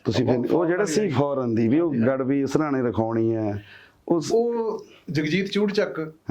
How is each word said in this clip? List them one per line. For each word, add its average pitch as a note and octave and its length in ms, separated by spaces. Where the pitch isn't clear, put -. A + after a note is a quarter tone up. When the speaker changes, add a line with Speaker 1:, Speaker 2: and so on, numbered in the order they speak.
Speaker 1:
ਤੁਸੀਂ B2+ 220
Speaker 2:
ਬਹੁਤ B2+ 220
Speaker 1:
ਫਿਰ, - 40
ਉਹ E3 140
ਜਿਹੜਾ F3+ 200
ਸੀ G#3 240
Speaker 2:
ਫੌਰਨ - 20
Speaker 1:
ਫੌਰਨ C3 440
ਦੀ, A2+ 120
ਵੀ C3+ 120
ਉਹ E3+ 140
Speaker 2:
ਹਾਂਜੀ, A#2 100
ਹਾਂਜੀ। C3+ 140
Speaker 1:
ਗੜਵੀ C3+ 300
ਸਰਾਣੇ C#3 340
ਰਖਾਉਣੀ A2+ 540
ਹੈ, G#2 300
ਉਸ E3 240
Speaker 2:
ਉਹ A#3 540
ਜਗਜੀਤ D#3 360
ਚੂੜਚੱਕ G3 680